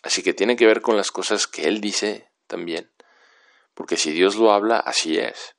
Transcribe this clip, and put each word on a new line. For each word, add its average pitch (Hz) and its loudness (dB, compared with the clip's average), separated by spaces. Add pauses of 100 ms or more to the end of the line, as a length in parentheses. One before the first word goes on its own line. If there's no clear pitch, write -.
Así 87 -4
que 90 0
tiene 113 0
que 120 4
ver 110 6
con 113 0
las 95 -2
cosas 95 -2
que 78 -4
Él 104 -2
dice 104 -6 (140)
también. 85 -10 (840)
Porque - -6
si 78 -2
Dios 95 2
lo 110 6
habla, 107 2
así - -2
es. - -8